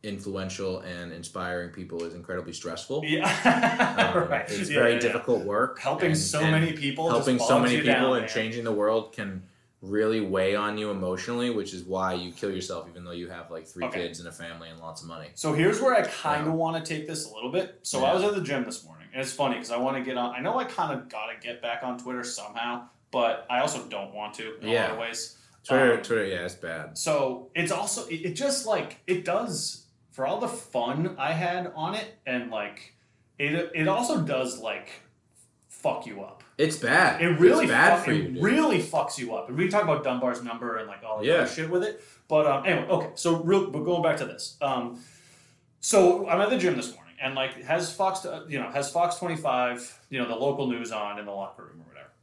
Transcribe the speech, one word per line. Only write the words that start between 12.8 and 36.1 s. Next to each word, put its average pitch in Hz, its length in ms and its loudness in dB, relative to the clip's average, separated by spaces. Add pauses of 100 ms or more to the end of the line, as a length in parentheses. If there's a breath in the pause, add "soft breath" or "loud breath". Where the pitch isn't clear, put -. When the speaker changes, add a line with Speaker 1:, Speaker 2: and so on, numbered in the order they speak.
Speaker 1:
even 87 140 -16
though 87 80 -12
you 87 180 -8
have, 85 220 -14
like, 80 160 -12
three 87 180 -8
Speaker 2:
Okay. 87 220 -4
Speaker 1:
kids 82 120 -10
and 87 80 -12
a 82 40 -12
family 82 380 -14
and 80 100 -16
lots 82 220 -14
of 85 60 -16
money. 80 280 -12
Speaker 2:
So - 180 -2
here's 196 280 4
where 262 120 4
I 214 100 6
kinda 151 460 0
Speaker 1:
Yeah. 160 60 2
Speaker 2:
wanna 160 280 0
take 151 240 -6
this 156 220 -6
a - 40 -18
little 120 180 -6
bit. 185 320 -2
So - 200 -2
I 135 60 4
Speaker 1:
Yeah. 165 60 4
Speaker 2:
was 185 80 2
at 208 120 2
the 185 60 -2
gym 139 220 -2
this 110 220 -8
morning, - 280 -20
and 131 80 -6
it's 139 120 -4
funny 127 240 0
'cause - 140 -8
I 117 60 0
wanna 131 240 0
get 127 160 -4
on. 123 160 -2
I 127 60 -6
know 202 180 0
I 254 80 0
kinda 147 440 -4
gotta 113 320 -8
get 120 200 -8
back 117 220 -4
on 123 160 -4
Twitter 123 240 -6
somehow, 120 640 -8 (240 loud breath)
but 117 380 2
I 127 100 2
also 139 240 0
don't 101 300 -8
want 104 220 -8
to 110 260 -10
in 107 60 -6
a 113 40 2
Speaker 1:
Yeah. 117 120 4
Speaker 2:
lot - 80 0
of 110 80 -6
ways. - 380 -8 (300 soft breath)
Speaker 1:
Twitter, 131 280 6
Speaker 2:
Um, 110 60 -2
Speaker 1:
Twitter, 110 240 0
yeah, 90 200 -4
it's 90 100 -8
bad. 82 420 -10
Speaker 2:
So 135 560 0
it's 160 180 0
also, 202 360 -4
it, 165 80 -6 (120)
it 156 60 -4
just, 269 320 0
like, 202 420 -2
it 180 180 0
does, 175 600 -4 (260)
for 131 140 -4
all 185 140 0
the 233 80 -2
fun 139 720 -2
I 147 140 0
had 175 420 -2
on 165 200 -4
it, - 200 -8 (100)
and, 120 240 -4
like, 104 440 -8 (440)
it, 151 380 -2
it 156 120 2
also 247 340 2
does, 131 380 -2
like, 107 300 -8 (800)
fuck - 400 -4
you 98 160 -10